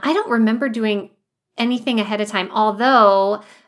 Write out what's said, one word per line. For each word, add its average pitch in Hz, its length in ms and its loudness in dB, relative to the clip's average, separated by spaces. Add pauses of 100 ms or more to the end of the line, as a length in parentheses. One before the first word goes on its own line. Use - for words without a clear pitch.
I 294 100 0
don't 403 180 -2
remember 233 380 0
doing 214 420 -4 (460)
anything 240 420 -2
ahead 208 220 -4
of 208 80 -4
time, 190 240 -4
although, 208 880 2 (260)